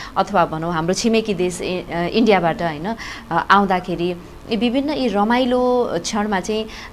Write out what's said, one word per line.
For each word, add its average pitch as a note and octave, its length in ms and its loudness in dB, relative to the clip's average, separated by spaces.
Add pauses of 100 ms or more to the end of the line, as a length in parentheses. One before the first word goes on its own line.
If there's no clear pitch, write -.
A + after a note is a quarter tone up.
(160)
अथवा G3 280 2
भनौँ D#3+ 280 -2
हाम्रो E3 220 0
छिमेकी A3 400 0
देश, F3+ 260 -2
इ-, F3 220 -4
अ, E3+ 300 -4
इन्डियाबाट, F#3 500 2
होइन, D#3+ 340 -4 (340)
अ, E3+ 200 0
आउँदाखेरि F3+ 680 2 (340)
यी A3+ 60 0
विभिन्न A#3+ 340 0
यी C4 180 0
रमाइलो B3 840 2
क्षणमा G#3 480 -2
चाहिँ G#3+ 260 -4 (260)